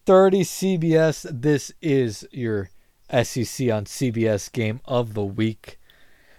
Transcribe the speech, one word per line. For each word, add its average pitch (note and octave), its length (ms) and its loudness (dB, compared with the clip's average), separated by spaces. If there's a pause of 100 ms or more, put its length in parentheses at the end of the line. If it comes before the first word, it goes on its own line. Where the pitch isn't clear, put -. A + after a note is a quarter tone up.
thirty F#3+ 380 6
C F#3+ 340 -2
B D#3+ 180 2
S, D#3+ 340 2
this C#3 520 -2
is C3 500 -2
your A2 380 -4 (400)
S B2 260 0
E A#2+ 80 -2
C A#2+ 280 -2
on G#2+ 140 -2
C B2+ 260 -4
B A2+ 160 0
S G#2+ 200 -2
game A2+ 380 -4
of B2 280 -2
the G#2 120 -4
week, A2 520 -4 (600)